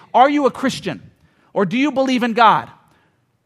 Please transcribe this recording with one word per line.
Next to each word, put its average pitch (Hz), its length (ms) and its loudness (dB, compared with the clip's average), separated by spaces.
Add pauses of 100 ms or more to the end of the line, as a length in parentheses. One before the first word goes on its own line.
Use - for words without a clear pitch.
(140)
"Are 247 160 6
you 294 160 0
a 247 60 0
Christian?" - 580 -8 (440)
Or, 202 120 -2
"Do 185 120 -4
you 277 160 -2
believe 262 280 0
in 240 120 -2
God?" 190 360 2 (760)